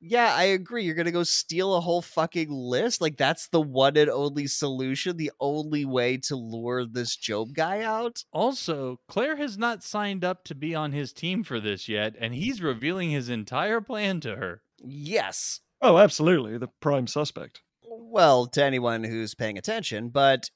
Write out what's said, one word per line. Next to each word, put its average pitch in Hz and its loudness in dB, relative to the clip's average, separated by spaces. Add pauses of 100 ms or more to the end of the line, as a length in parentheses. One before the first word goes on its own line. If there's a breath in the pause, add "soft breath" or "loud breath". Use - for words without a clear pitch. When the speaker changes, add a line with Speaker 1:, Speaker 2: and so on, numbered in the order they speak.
Speaker 1:
yeah, 214 2
I 170 4
agree. 196 0
You're 165 0
gonna 170 0
go 175 0
steal 185 0
a 175 4
whole 175 0
fucking 160 -2
list? 135 -2
Like, 156 -2
that's 143 0
the 165 4
one 139 4
and 151 6
only 143 -2
solution, 135 -4
the 156 -4
only 151 -2
way 127 0
to 135 -6
lure 120 -4
this 117 -6
Job 113 -4
guy 180 -2
out? 226 -4
Speaker 2:
Also, 151 -4
Claire 285 -2
has 262 -6
not 226 -4
signed 202 -4
up 185 -4
to - -12
be 151 -6
on 151 -4
his 143 -6
team 185 -4
for 120 -4
this 104 -4
yet, 107 -2
and 117 -4
he's 208 -6
revealing 160 -2
his 135 -2
entire 139 -2
plan 202 -4
to 113 -6
her. 90 -8 (220)
Speaker 1:
Yes. 143 -6 (200)
Speaker 3:
Oh, 208 8
absolutely. 151 6
The 120 -8 (120)
prime 139 0
suspect. - -6 (220)
Speaker 1:
Well, 214 6
to 139 2
anyone 120 0
who's 113 -6
paying 107 -6
attention, 120 -6
but 135 4